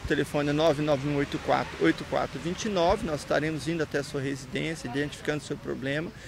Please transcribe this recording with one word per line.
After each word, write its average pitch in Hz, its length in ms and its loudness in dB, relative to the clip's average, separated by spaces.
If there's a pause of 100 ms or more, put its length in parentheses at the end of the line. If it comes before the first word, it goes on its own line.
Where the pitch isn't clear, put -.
telefone 147 460 2
nove 151 280 4
nove 147 260 2
um 147 100 0
oito 143 240 0
quatro 131 300 2 (140)
oito 160 200 4
quatro 135 340 -2
vinte 170 280 -4
e - 20 0
nove. 196 360 4
Nós 151 160 -2
estaremos 147 460 0
indo 165 160 0
até 147 160 0
a 143 60 0
sua 143 160 -4
residência, 139 680 -4
identificando 143 540 -2
o - 40 -12
seu 147 100 -4
problema 143 540 -4 (160)